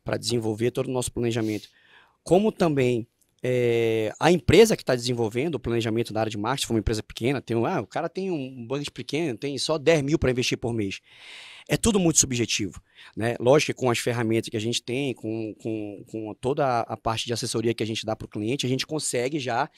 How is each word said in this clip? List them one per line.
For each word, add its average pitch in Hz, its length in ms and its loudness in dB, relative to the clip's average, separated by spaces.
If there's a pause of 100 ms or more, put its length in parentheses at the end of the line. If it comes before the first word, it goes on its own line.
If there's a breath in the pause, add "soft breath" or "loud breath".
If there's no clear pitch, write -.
pra 113 140 -4
desenvolver 110 540 0
todo 131 160 -2
o 135 40 -4
nosso 127 200 -2
planejamento, 113 580 -2 (540 soft breath)
como 208 280 4
também, 131 560 2 (380)
é, 117 760 2
a 156 120 4
empresa 185 460 8
que - 80 -18
tá 135 100 2
desenvolvendo 120 600 -2
o 120 40 -6
planejamento 117 540 0
da 107 80 0
área 110 80 0
de 107 80 -6
marketing, 117 240 -2
se - 60 -4
for 120 80 0
uma 113 40 4
empresa 107 240 -2
pequena, 120 380 -2
tem 117 160 -2
um, 117 80 0
ah, 160 160 -2
o 95 60 -10
cara 156 200 -6
tem 185 240 -6
um 131 340 -8
budget 143 260 -6
pequeno, 143 460 -4
tem 143 200 -6
só 156 200 -2
dez 151 240 4
mil 143 160 2
pra 127 140 2
investir 123 260 0
por 117 160 -4
mês. 101 280 -4 (680 loud breath)
É - 100 2
tudo 226 200 2
muito 165 220 4
subjetivo, 117 640 -2 (340 loud breath)
né? 113 240 -2
Lógico 131 340 4
que - 60 -10
com 127 100 2
as 117 100 2
ferramentas 113 500 0
que 113 80 -4
a - 20 -2
gente 117 240 -2
tem, 127 300 -4
com, 110 480 -6
com, 107 460 -6
com 110 260 -8
toda 135 320 -2
a, 120 160 0
a 110 160 -6
parte 113 280 -4
de 117 60 -6
assessoria 113 420 -2
que 117 100 -4
a - 20 0
gente 110 200 -6
dá 110 120 -4
pro - 100 -14
cliente, 117 380 -4
a 123 40 -2
gente 127 160 -2
consegue 143 540 -4
já, 127 380 -2